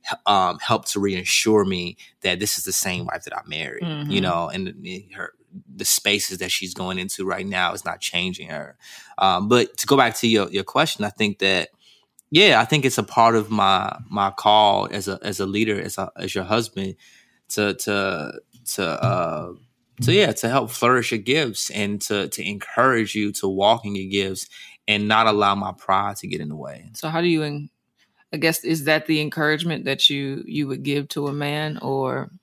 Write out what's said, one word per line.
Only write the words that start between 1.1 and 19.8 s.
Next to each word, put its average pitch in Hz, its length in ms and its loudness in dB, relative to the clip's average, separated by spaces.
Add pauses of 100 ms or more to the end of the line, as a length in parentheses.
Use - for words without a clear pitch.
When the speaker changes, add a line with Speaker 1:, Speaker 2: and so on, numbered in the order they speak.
Speaker 1:
me 90 320 -4 (240)
that 90 180 0
this 104 180 -2
is - 60 -6
the 95 100 -6
same 90 340 -2
wife 85 180 -8
that - 120 -12
I - 120 -6
married, 80 340 -8
Speaker 2:
Mm-hmm. 147 300 -6
Speaker 1:
you 98 80 2
know, 85 280 0
and, 92 200 -6
and 92 460 -14
her, 92 180 -12 (420)
the - 100 -10
spaces 101 540 0
that 90 140 -4
she's 90 200 -4
going 92 280 -6
into 95 240 -8
right 95 220 -4
now 92 260 -2
is - 120 -8
not 85 160 -6
changing 90 500 -4
her. 71 260 -10 (420)
Um, 95 300 2
but 120 300 4
to - 100 -4
go 143 80 6
back 120 220 4
to 120 100 2
your, 104 220 4
your 95 140 -2
question, 143 400 0
I 104 60 -4
think 104 300 -2
that, 95 300 0 (640)
yeah, 156 280 8
I - 20 4
think 135 220 2
it's 123 100 2
a 107 60 0
part 113 320 4
of 107 160 0
my, 98 440 2 (140)
my 98 220 -2
call 104 600 4
as 95 160 -6
a, 95 160 -4
as 101 160 -4
a 101 60 -2
leader, 104 340 0
as - 200 -8
a, 95 180 -6
as 92 180 -8
your 95 100 -4
husband, 101 520 -2 (540)
to, 104 240 0
to, 98 680 -2 (320)
to, 101 100 -4
uh, 85 680 -2 (480)